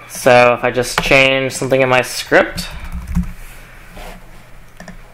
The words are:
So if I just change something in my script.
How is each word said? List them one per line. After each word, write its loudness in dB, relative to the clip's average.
So 4
if -4
I 2
just -2
change 2
something 0
in 2
my 4
script. 0